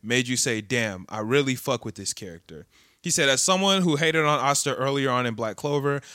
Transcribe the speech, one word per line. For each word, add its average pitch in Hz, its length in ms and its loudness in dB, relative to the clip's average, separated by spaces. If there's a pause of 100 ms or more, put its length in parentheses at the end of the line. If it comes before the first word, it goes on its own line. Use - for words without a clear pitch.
made 120 260 0
you 127 80 -2
say, 117 240 0
'Damn, 107 480 -4
I 107 120 -10
really 131 360 2
fuck 120 280 -4
with 110 120 -10
this 98 160 -6
character'?" 85 540 -14 (360)
He - 100 -4
said, 143 160 4
"As 131 120 4
someone 190 420 4
who 165 120 4
hated 160 300 2
on 147 160 2
Asta 139 340 0
earlier 135 360 0
on 123 160 0
in 113 100 -2
Black 110 180 -4
Clover, 143 460 -2 (140)